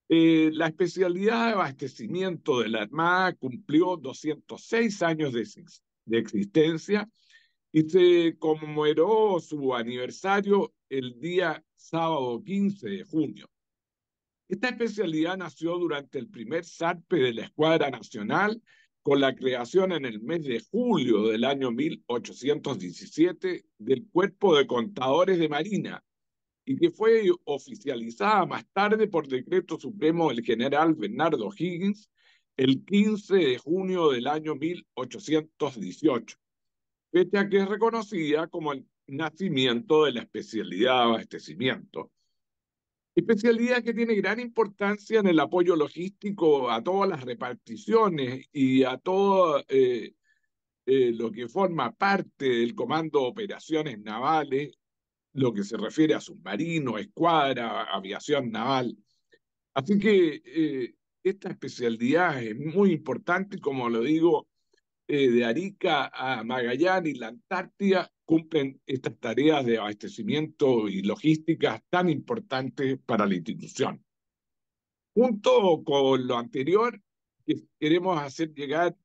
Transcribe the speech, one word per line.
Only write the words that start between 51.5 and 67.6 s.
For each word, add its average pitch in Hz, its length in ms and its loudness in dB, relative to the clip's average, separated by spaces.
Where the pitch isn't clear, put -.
parte 190 560 -2
del 117 260 2
Comando 147 460 0
de 127 60 0
Operaciones 117 720 -6
Navales, 127 800 -2
lo 127 220 0
que 101 100 -4
se 104 140 -8
refiere 147 360 2
a 104 60 0
submarinos, 110 800 -6
escuadra, 127 840 0
aviación 104 680 -4
naval. 123 460 -4
Así 135 240 0
que, 190 460 4
eh, 143 520 -4
esta 196 260 -4
especialidad 127 920 -2
es 110 140 -8
muy 170 340 2
importante, 170 680 -4
como 131 300 -2
lo 117 120 0
digo, 156 480 2
eh, 139 220 2
de 117 160 4
Arica 160 680 -2
a 131 300 -6
Magallanes 135 720 -2
y - 20 -12
la 117 100 -10
Antártida 185 840 -2